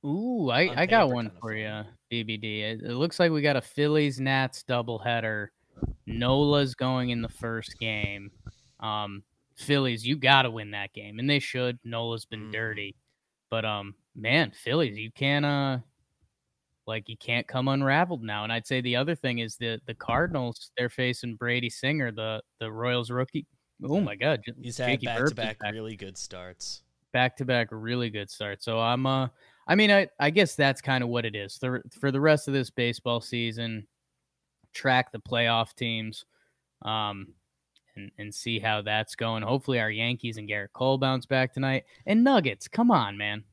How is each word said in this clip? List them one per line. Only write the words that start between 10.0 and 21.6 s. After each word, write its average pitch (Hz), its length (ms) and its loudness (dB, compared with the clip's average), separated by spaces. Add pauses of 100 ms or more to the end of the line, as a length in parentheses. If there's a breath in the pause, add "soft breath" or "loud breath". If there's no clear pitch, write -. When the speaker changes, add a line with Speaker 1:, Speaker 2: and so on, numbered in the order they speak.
Speaker 1:
you 139 80 2
gotta 131 340 6
win 107 220 -8
that 101 220 -8
game, 104 260 -12
and 131 100 0
they 143 80 4
should. 123 460 -2
Nola's 117 420 -6
been 107 240 -10
Speaker 2:
Mm. - 20 -10
Speaker 1:
dirty. 107 440 -6 (560)
But, 113 120 -2
um, 104 300 -4 (220)
man, 120 340 2
Phillies, 120 480 -2
you 110 140 -10
can't, 143 340 0
uh, 139 320 0 (1080)
like, 110 200 -6
you 113 80 -12
can't 120 320 -2
come 131 200 -2
unraveled 139 560 2
now. 104 200 -4
And 110 80 -4
I'd 117 140 -4
say 127 160 0
the 123 140 0
other 139 180 2
thing 127 240 -2
is 117 200 -6
the, 113 280 -4
the 120 80 -10
Cardinals, 131 840 -2
they're 123 140 0
facing 123 460 -2
Brady 120 340 0